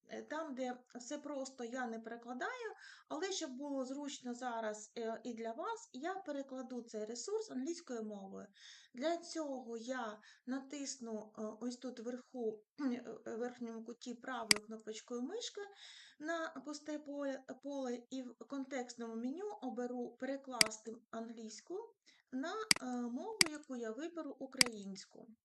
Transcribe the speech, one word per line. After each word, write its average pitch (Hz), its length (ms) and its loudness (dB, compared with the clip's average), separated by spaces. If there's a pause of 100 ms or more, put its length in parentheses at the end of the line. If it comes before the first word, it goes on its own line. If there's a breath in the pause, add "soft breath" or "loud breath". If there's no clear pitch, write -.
е, 220 120 -2
там, 302 340 0
де 247 220 2 (180)
все 254 220 -2
просто, 269 460 -2
я 240 240 0
не 226 120 -2
перекладаю, 254 720 -2 (360 loud breath)
але 339 240 2
щоб 320 200 0
було 269 340 0
зручно 262 480 -2
зараз, 226 640 0
е, 226 260 0
і 247 100 0
для 226 180 0
вас, 403 420 -2
я 311 200 0
перекладу 269 680 -2
цей 214 240 -2
ресурс 381 460 0
англійською 262 520 0
мовою. 196 440 -6 (460 loud breath)
Для 311 240 4
цього 262 600 -2
я 226 420 -2 (260 loud breath)
натисну, 254 920 -2
е, 220 40 -2 (180)
ось 247 180 0
тут 247 220 -4
вверху, 233 680 0
<clears throat> - 100 -20
е, 240 560 2
верхньому 233 480 0
куті 240 300 -6
правою 226 520 8
кнопочкою 220 560 -4
мишки 403 400 -2 (580 loud breath)
на 320 300 0 (160)
пусте 294 340 -2
поле, 285 440 0 (200)
поле 262 360 0 (100)
і 262 140 -2
в 240 100 -8
контекстному 247 840 -2
меню 311 460 0
оберу 247 480 0 (100)
"Перекласти 254 760 4 (160)
англійську" 226 840 -6 (380 loud breath)
на, 294 220 0 (280)
е, 262 40 -6
мову, 254 540 0 (120)
яку 294 240 -6
я 233 160 0
виберу, 311 480 -2
українську. 208 880 0 (180)